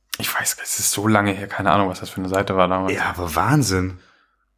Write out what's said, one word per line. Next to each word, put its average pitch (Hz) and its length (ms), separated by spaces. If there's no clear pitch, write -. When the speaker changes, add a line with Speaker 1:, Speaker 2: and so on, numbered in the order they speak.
Speaker 1:
Ich - 160
weiß, - 280
es - 160
ist - 140
so 101 140
lange 104 260
her, 98 140
keine 101 260
Ahnung, 98 160
was 92 120
das - 100
für - 100
eine 92 80
Seite 95 280
war 90 120
damals. 95 260
Speaker 2:
Ja, 95 160
aber 87 240
Wahnsinn. 92 640